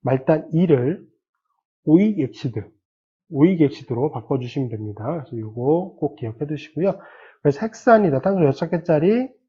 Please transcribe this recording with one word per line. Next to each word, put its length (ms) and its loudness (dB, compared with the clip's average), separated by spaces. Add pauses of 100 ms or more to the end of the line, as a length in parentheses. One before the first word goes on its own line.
말단 520 0
이를 540 0 (760)
오익 340 4
엑시드, 460 -6 (680)
오익 300 2
엑시드로 500 0
바꿔주시면 600 -4
됩니다. 520 -8
그래서 140 -14
요거 640 -2
꼭 180 -6
기억해 300 -8
두시고요. 480 -4 (480)
그래서 240 0
헥산이다. 560 4
탄소 240 2
여섯 240 0
개짜리 580 0 (200)